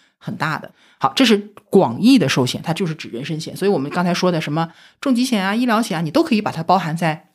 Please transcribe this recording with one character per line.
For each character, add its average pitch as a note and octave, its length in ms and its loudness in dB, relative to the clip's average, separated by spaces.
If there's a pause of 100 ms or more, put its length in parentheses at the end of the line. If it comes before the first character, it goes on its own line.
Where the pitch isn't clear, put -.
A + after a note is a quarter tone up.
(180)
很 - 180 -10
大 D3 220 -4
的。 - 120 -14 (280)
好， - 180 0
这 C4+ 80 4
是 G#3 260 2 (200)
广 C3 280 2
义 G#3+ 200 6
的 C3+ 100 2
寿 C3 160 0
险， - 180 -4
它 E3 120 -4
就 F#3 120 -2
是 D#3 80 -4
指 - 140 -12
人 A#2 160 -8
身 D#3 160 -6
险。 - 160 -12
所 F#3 100 -4
以 G3+ 40 4
我 F3+ 80 2
们 C3+ 120 -4
刚 F3+ 140 -2
才 F3 80 0
说 F3+ 180 0
的 E3+ 80 0
什 D3 140 -4
么 E3 180 -2 (300)
重 C4+ 140 0
疾 A#3+ 100 2
险 A#3 180 0
啊、 G3 120 0
医 B3 100 0
疗 A3+ 160 2
险 G3 180 -4
啊， E3+ 40 -2
你 D3+ 80 -2
都 E4 120 4
可 D#4+ 120 0
以 G#3 80 2
把 - 100 -4
它 D#3+ 100 -8
包 F#3 160 2
含 E3 160 -4
在 E3 400 -4